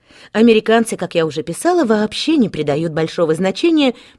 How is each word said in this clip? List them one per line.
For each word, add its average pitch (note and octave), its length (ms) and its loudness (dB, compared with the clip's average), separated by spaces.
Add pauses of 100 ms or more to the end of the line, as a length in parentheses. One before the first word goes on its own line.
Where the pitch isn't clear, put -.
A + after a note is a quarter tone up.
(300)
Американцы, A3 640 2
как F3 200 -6
я E3 100 0
уже D3+ 160 -6
писала, D#4+ 420 -2
вообще G#3+ 520 0
не A3+ 120 2
придают D3+ 440 -4
большого D#3+ 420 -2
значения C4 600 0 (240)